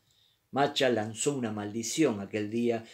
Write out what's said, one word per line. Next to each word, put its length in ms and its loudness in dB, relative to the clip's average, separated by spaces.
Macha 380 2
lanzó 480 0
una 160 -2
maldición 680 0
aquel 300 -4
día 440 0